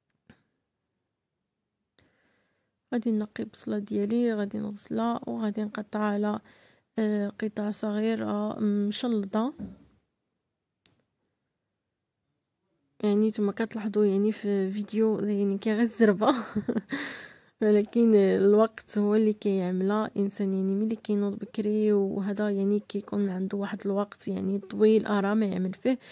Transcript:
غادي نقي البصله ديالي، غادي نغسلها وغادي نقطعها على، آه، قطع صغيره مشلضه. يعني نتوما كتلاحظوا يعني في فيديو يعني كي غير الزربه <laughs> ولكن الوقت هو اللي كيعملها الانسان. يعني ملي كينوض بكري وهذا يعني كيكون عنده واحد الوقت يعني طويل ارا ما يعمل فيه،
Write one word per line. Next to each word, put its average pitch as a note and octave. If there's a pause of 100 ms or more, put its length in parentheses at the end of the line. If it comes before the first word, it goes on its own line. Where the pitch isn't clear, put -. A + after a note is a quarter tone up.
(3000)
غادي A#3+
نقي G#3+
البصله G#3+
ديالي، G#3+
غادي G#3
نغسلها A3
وغادي G#3+
نقطعها G#3
على، G#3 (600)
آه، G#3+
قطع G#3
صغيره G#3+
مشلضه. G#3 (3500)
يعني G#3+
نتوما G#3
كتلاحظوا G#3+
يعني G3+
في G3
فيديو G#3+
يعني G3+
كي G#3+
غير G#3+
الزربه A3 (640)
<laughs> -
ولكن G#3+
الوقت G3+
هو G#3
اللي A3
كيعملها F#3+
الانسان. G3+
يعني F#3+
ملي A3
كينوض G3+
بكري G#3+
وهذا G3+
يعني G3+
كيكون G3+
عنده F#3+
واحد G3+
الوقت G3+
يعني F#3+
طويل G#3+
ارا G3+
ما A3
يعمل F#3
فيه، B3 (120)